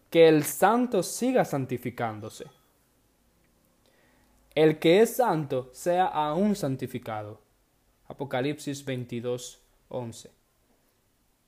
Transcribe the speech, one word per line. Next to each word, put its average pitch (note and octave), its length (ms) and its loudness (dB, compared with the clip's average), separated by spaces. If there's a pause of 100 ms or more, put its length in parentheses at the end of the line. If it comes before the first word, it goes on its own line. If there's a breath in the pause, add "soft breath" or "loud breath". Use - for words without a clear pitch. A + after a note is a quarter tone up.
(120)
que E3 160 10
el D#3 160 6
santo A3 580 2
siga A#3+ 420 0
santificándose. A#2+ 1040 -8 (2000 soft breath)
El D#3 240 4
que F3 240 6
es A#3 140 2
santo D#3 580 -2
sea F3+ 320 0
aún E3 500 0
santificado. A#2 840 -8 (640)
Apocalipsis C#3 800 -6
veintidós, B2 760 -8 (300)
once. A#2 400 -12 (1200)